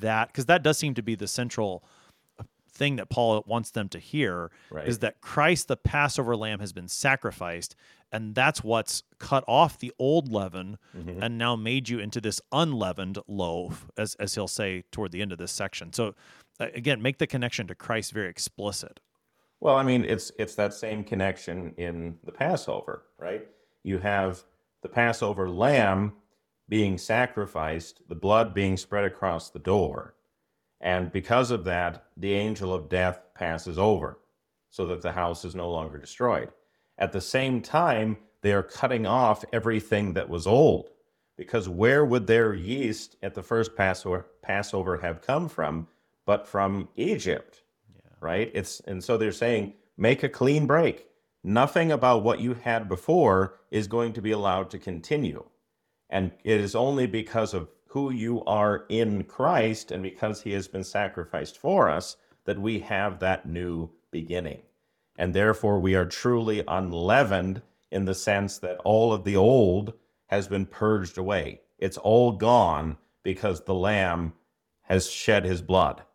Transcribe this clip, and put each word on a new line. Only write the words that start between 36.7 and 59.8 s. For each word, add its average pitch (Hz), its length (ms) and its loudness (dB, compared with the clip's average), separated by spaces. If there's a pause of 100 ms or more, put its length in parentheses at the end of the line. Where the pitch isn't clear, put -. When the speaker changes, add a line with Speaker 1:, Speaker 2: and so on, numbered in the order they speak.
Speaker 2:
At 95 140 -2
the 95 100 -2
same 131 400 0
time, 117 560 0 (240)
they 101 120 4
are 98 100 2
cutting 120 420 -2
off 110 460 4
everything 107 640 0
that 92 160 -2
was 85 180 -4
old, 123 420 6 (460)
because 92 320 -4
where 120 380 4
would 120 220 2
their 113 260 6
yeast 110 680 -4
at 98 120 -8
the 95 100 -10
first 113 320 0
Passover, 92 520 -2 (140)
Passover 95 560 -2
have 85 240 -6
come 151 280 -2
from 80 380 -4 (380)
but 104 220 0
from 98 480 -2
Egypt, 120 680 -4 (320)
Speaker 1:
Yeah. - 160 -20 (100)
Speaker 2:
right? 92 320 -2
It's, - 280 -6
and 92 220 -8
so 117 140 2
they're 107 140 2
saying, 110 420 0 (240)
"Make 110 260 4
a 135 60 0
clean 143 380 2
break. 151 400 2 (360)
Nothing 139 480 4
about 123 320 6
what 117 160 2
you 120 140 -2
had 113 340 -2
before 101 720 4 (120)
is 107 160 0
going 117 260 0
to 113 80 -8
be 110 100 0
allowed 98 400 0
to 95 80 -10
continue." 92 640 -4 (680)
And 92 220 0 (120)
it 107 180 4
is 101 140 -4
only 127 320 2
because 110 460 -2
of 85 160 -4 (180)
who 139 240 -4
you 117 340 -2
are 104 440 2
in 107 340 0
Christ 123 680 0